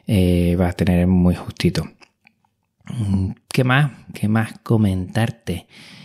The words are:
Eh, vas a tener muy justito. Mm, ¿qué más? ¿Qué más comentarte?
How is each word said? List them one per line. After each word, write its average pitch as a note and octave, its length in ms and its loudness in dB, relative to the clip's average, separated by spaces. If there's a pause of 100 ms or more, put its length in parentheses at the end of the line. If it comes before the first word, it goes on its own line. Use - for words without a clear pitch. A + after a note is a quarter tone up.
Eh, F2+ 500 2
vas F2+ 140 2
a - 60 -8
tener F2+ 320 2
muy F2+ 260 4
justito. - 560 -4 (960)
Mm, G2 480 -4 (200)
¿qué C3 120 0
más? C3 260 2 (240)
¿Qué G#2 140 -4
más A2 340 -2
comentarte? G2 1040 -2 (380)